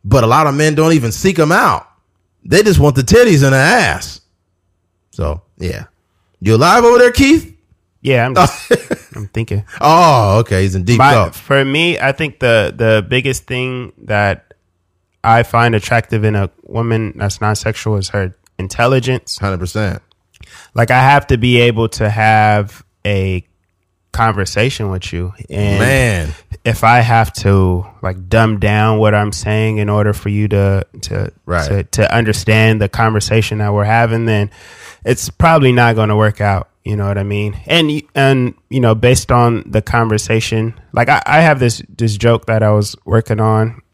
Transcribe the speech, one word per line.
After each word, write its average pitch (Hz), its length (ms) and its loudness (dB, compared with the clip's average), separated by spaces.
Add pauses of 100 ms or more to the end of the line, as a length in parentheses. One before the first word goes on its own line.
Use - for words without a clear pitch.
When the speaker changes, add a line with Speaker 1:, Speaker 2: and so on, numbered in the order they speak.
Speaker 1:
but 117 200 2
a - 20 2
lot 139 200 4
of 139 80 0
men 151 200 0
don't 160 180 2
even 120 200 0
seek 185 260 -2
'em 156 140 2
out. 190 360 0 (560)
They - 180 2
just 196 160 2
want 143 180 2
the 135 60 0
titties 190 400 4
and 131 120 4
the 135 40 2
ass. 156 640 -2 (880)
So, 78 320 -6 (140)
yeah. - 280 -10 (560)
You 110 140 2
alive 180 300 4
over 233 140 6
there, 247 140 6
Keith? 285 420 2 (480)
Speaker 2:
Yeah, 123 240 0
I'm 131 80 -6
just, - 380 0 (400)
Speaker 1:
<laughs> - 40 -18
Speaker 2:
I'm 107 120 -12
thinking. 107 360 -6 (160)
Speaker 1:
Oh, 143 600 4
okay. 98 220 -2
He's 95 120 -2
in 92 100 -4
deep 117 140 2
Speaker 2:
My, 135 160 6
Speaker 1:
thought. 95 200 0
Speaker 2:
for 139 300 -2
me, 156 340 -2
I 139 140 -2
think 147 280 -8
the, 110 360 2
the 110 320 2
biggest 131 380 -4
thing 127 460 -8 (120)
that 104 400 -2 (800)
I 117 180 4
find 117 320 0
attractive 110 500 -2
in 107 120 0
a 98 120 -2 (140)
woman 113 540 -4
that's 98 240 -6
non-sexual 107 560 -4
is 95 140 -6
her 95 240 -6 (220)
intelligence. 123 840 -2
Speaker 1:
Hundred 98 200 -4
percent. 92 420 -6 (720)
Speaker 2:
Like, 117 180 -4
I 127 80 4
have 139 260 4
to 131 100 0
be 120 240 2
able 113 300 2
to 110 180 -4
have 107 760 0 (200)
a 95 400 -2 (680)
conversation 110 760 -2
with 92 220 -8
you. 90 200 -8 (180)
And 101 300 -2
Speaker 1:
Man. 113 540 0 (300)
Speaker 2:
if - 200 -2
I 120 160 6
have 117 340 2
to, 95 500 0 (180)
like, 92 260 -10
dumb 110 300 0
down 107 400 0
what 107 160 2
I'm 104 180 0
saying 110 460 -4
in 104 100 -2
order 104 240 0
for - 160 -6
you 104 200 -2
to, 98 360 0 (180)
to, 98 300 -6 (140)
Speaker 1:
Right. 82 220 -4
Speaker 2:
to, 95 160 -2
to - 300 -2
understand 110 640 0
the 101 80 0
conversation 110 680 -2
that 104 140 -2
we're 104 120 0
having, 113 420 0
then 104 240 -2 (540)
it's - 260 -4
probably 160 420 2
not 120 240 2
gonna 107 200 0
work 107 240 0
out. 101 280 -2 (160)
You 104 120 -4
know 101 100 -4
what 101 120 -2
I 98 40 -4
mean? 104 340 -4 (100)
And, 156 360 -2 (120)
and, 135 400 0 (160)
you 131 100 -2
know, 113 140 2
based 123 360 0
on 120 360 2
the 107 160 -2
conversation, 113 880 -2 (200)
like, 120 180 0
I, 147 160 2
I 151 140 2
have 156 200 2
this, 120 220 -2 (120)
this 110 220 -2
joke 113 300 0
that 110 160 0
I 107 80 2
was 107 340 0
working 113 360 -2
on 110 420 -2 (120)